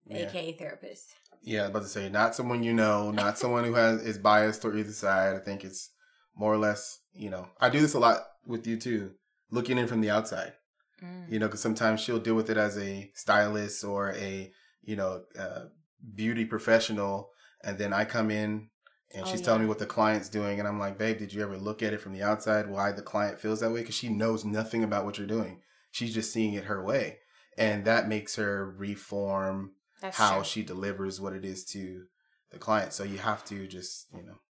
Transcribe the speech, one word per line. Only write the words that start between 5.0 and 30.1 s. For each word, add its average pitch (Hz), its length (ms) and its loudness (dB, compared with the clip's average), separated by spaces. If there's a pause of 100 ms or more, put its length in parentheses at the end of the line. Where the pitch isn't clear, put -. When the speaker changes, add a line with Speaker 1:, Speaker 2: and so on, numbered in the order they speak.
Speaker 1:
I 95 40 -4
think 98 260 -8
it's - 260 -12 (440)
more 107 180 2
or 107 40 4
less, 104 420 0 (140)
you 101 160 -10
know, 92 180 -8 (120)
I 127 100 6
do 139 120 4
this 147 120 4
a 139 60 2
lot 113 220 8 (240)
with 113 220 -6
you 113 100 -2
too, 107 340 -4 (380)
looking 123 280 0
in 120 100 2
from 117 140 2
the 107 80 2
outside. 104 440 0 (500)
Speaker 2:
Mm. 180 280 -14
Speaker 1:
You 110 80 0
know, 107 100 2
'cause 104 120 -8
sometimes 110 380 2
she'll 117 200 0
deal 113 160 2
with 110 140 0
it 110 80 2
as 104 200 2
a 98 380 -8
stylist 104 680 2
or 101 300 -2
a, 95 380 -6 (320)
you 107 120 -6
know, 92 280 -4 (140)
uh, - 280 -8 (500)
beauty 113 300 0
professional. 107 840 2 (340)
And 101 140 -4
then 101 160 -2
I 104 120 2
come 110 260 0
in 107 380 -4 (440)
and 95 120 -8
Speaker 2:
Oh, 92 40 -4
Speaker 1:
she's - 120 -4
telling 113 200 4
Speaker 2:
yeah. 110 40 4
Speaker 1:
me 110 40 2
what 104 100 0
the 104 60 -4
client's 107 440 2
doing. 101 300 -2
And 104 80 -2
I'm 104 120 -4
like, 98 180 -4
"Babe, 110 220 0
did 101 140 -8
you 104 80 -4
ever 101 160 -4
look 107 260 -4
at 104 100 0
it 104 80 -6
from 98 120 -10
the 95 100 -6
outside, 107 460 2
why 101 220 0
the 101 100 -6
client 104 380 -2
feels 110 200 -2
that 113 120 2
way?" 117 120 -2
'Cause 113 120 -8
she 123 140 -4
knows 110 360 2
nothing 113 380 0
about 104 220 0
what 101 120 -6
you're 101 100 -6
doing. 101 340 -2 (300)
She's 117 220 -6
just 110 180 -2
seeing 110 220 2
it 98 120 -4
her 98 180 -4
way. 104 360 0 (380)
And 107 280 2
that 110 220 4
makes 107 300 -4
her 101 340 -2
reform 98 1040 -4 (260)
Speaker 2:
That's 190 160 -8